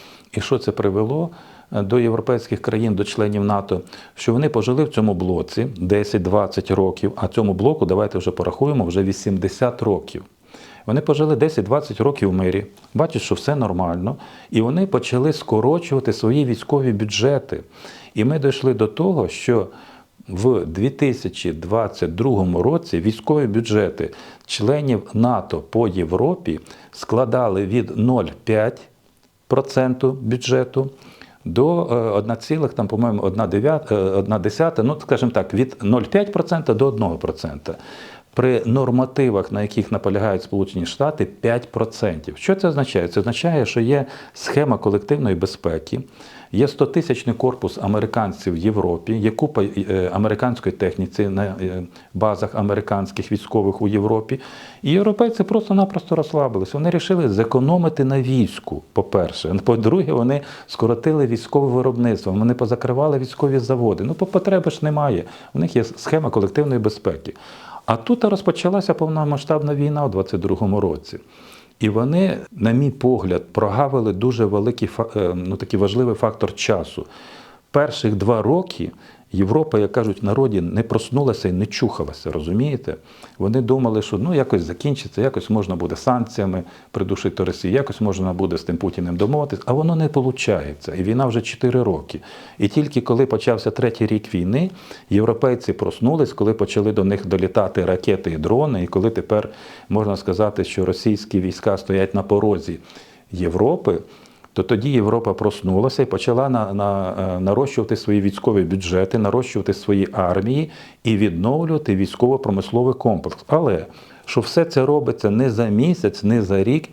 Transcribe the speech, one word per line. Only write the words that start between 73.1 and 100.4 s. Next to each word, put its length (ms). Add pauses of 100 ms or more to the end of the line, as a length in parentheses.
прогавили 600
дуже 320
великий 440
фа-, 180 (100)
е, 180
ну, 220
такий 240
важливий 340
фактор 400
часу. 520 (640)
Перших 440
два 280
роки 480 (420)
Європа, 460
як 140
кажуть, 300
в 20
народі 360
не 220
проснулася 680
і 40
не 140
чухалася, 640
розумієте? 640 (440)
Вони 220
думали, 420
що, 160
ну, 160
якось 280
закінчиться, 600
якось 280
можна 260
буде 200
санкціями 640 (280)
придушити 540
Росію, 300
якось 260
можна 320
буде 260
з 60
тим 120
Путіним 400
домовитись, 500
а 60
воно 240
не 120
получається. 840
І 80
війна 240
вже 140
чотири 420
роки. 380 (380)
І 100
тільки 320
коли 260
почався 440
третій 360
рік 280
війни, 360 (400)
європейці 640
проснулись, 600
коли 200
почали 400
до 120
них 220
долітати 580
ракети 460
і 60
дрони, 480
і 20
коли 240
тепер 380 (400)
можна 280
сказати, 480